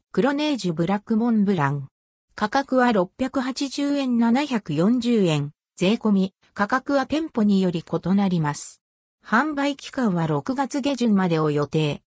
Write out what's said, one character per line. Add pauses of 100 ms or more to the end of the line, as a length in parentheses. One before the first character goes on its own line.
(120)
黒
ネ
ー
ジ
ュ
ブ
ラ
ッ
ク
モ
ン
ブ
ラ
ン。 (460)
価
格
は
六
百
八
十
円、
七
百
四
十
円、 (240)
税
込
み、 (220)
価
格
は
店
舗
に
よ
り
異
な
り
ま
す。 (420)
販
売
期
間
は
六
月
下
旬
ま
で
を
予
定。 (100)